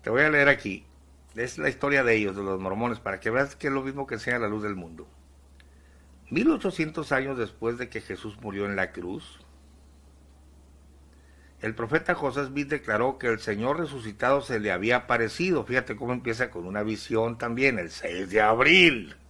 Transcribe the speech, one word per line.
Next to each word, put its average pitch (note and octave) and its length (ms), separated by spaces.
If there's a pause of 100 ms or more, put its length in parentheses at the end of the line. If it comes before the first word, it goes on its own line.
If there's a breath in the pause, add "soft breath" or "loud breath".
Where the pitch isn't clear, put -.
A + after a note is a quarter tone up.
Te - 80
voy A#2+ 120
a D3+ 80
leer C#3+ 180
aquí, G#2+ 380 (500)
es A#2+ 220
la D3+ 120
historia C#3 340
de A#2 120
ellos, G2+ 200
de G2+ 80
los F#2+ 160
mormones, G#2+ 400
para G2 200
que - 100
veas C3+ 260
que - 120
es C#3 60
lo C3+ 80
mismo C3+ 260
que - 80
enseña A#2+ 240
la A2+ 80
luz G#2 160
del G#2 120
mundo. E2 320 (1200 soft breath)
Mil A3 220
ochocientos E3 600
años C3+ 260
después A#2 400
de B2 120
que A2 120
Jesús G#2+ 380
murió G2+ 260
en G2+ 100
la F#2+ 160
cruz, F2+ 480 (2250 soft breath)
el A2 160
profeta C#3 400
José C#3 300
Smith C#3 240
declaró C3 480
que B2 100
el A2+ 120
Señor A2+ 380
resucitado C3+ 640
se A#2+ 200
le G#2 100
había G2+ 240
aparecido. B2+ 720
Fíjate B2 320
cómo B2 160
empieza A#2+ 360
con F2 160
una G2+ 180
visión A2+ 540
también, A#2+ 400
el E2+ 140
seis F2+ 380
de G#2 120
abril. B2 720 (140)